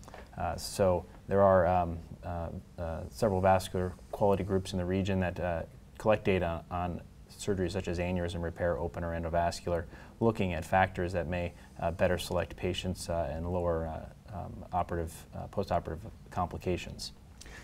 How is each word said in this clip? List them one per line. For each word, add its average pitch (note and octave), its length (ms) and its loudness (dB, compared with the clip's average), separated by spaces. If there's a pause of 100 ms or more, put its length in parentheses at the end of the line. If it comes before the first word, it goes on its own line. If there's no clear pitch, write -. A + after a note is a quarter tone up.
(380)
Uh, E2+ 180 -2
so F2+ 480 2 (240)
there G2 140 6
are, F#2+ 240 10
um, E2+ 320 2 (260)
uh, E2+ 240 -6 (300)
uh, E2 220 -6 (100)
several F#2+ 300 2
vascular F#2 520 4 (200)
quality G2 320 4
groups F#2+ 280 0
in F#2+ 60 0
the F2+ 60 0
region F#2+ 360 2
that, F2+ 200 -2
uh, E2+ 220 -2 (360)
collect G#2+ 260 4
data F2 460 2
on F2 300 -2 (300)
surgeries G#2 420 -2
such - 160 -4
as E2+ 100 -2
aneurysm F2 440 -2
repair, E2+ 360 0
open E2 240 -4
or E2+ 160 -4
endovascular, E2+ 680 0 (360)
looking G#2+ 320 2
at D#2+ 120 -4
factors F#2 480 2
that E2+ 140 -2
may, F2 260 -2 (280)
uh, E2+ 100 0
better F2+ 280 2
select F2 380 -2
patients, - 520 -4
uh, E2 260 -2
and E2+ 160 -4
lower, E2+ 360 0
uh, - 520 -10
um, F2 340 -10
operative, E2+ 400 -2 (220)
uh, F2+ 140 -8
postoperative E2+ 500 -2 (320)
complications. - 800 -4 (520)